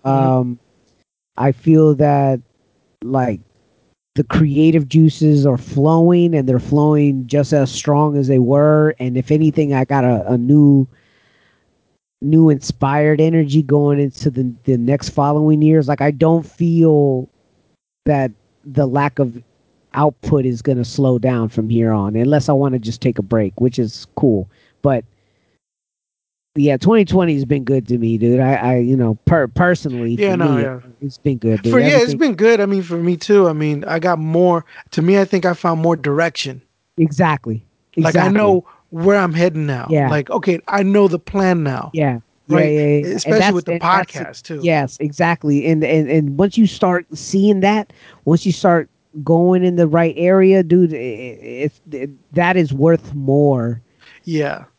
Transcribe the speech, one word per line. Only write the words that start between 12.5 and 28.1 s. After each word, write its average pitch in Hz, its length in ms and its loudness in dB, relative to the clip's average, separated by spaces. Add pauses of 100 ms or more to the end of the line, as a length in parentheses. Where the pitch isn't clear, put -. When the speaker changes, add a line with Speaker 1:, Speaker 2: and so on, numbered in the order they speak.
Speaker 2:
inspired 147 720 0
energy 160 420 2
going 143 360 2
into 139 320 -2
the, 127 220 -4 (120)
the 131 120 0
next 127 320 -2
following 151 540 0
years. 156 260 4
Like, 143 140 -2
I 147 100 2
don't 160 340 0
feel 151 840 0 (760)
that 139 260 0 (340)
the 139 220 -2
lack 143 320 -2
of 123 240 -4 (520)
output 139 500 -2
is 120 180 -4
gonna 123 220 -2
slow 127 340 0
down 117 300 -2
from 110 200 -6
here 113 240 0
on, 104 220 -2
unless 131 340 0
I 151 40 2
wanna 135 260 0
just 113 220 -10
take 123 180 -2
a 107 40 -4
break, 101 380 -2
which 123 200 -2
is 113 260 -8 (100)
cool. 104 320 0 (340)
But 127 220 0 (1500)
yeah, 143 200 0
twenty 208 280 2
twenty 170 300 0
has 139 100 -2
been 135 200 -2
good 127 240 -2
to 123 100 -2
me, 113 180 -2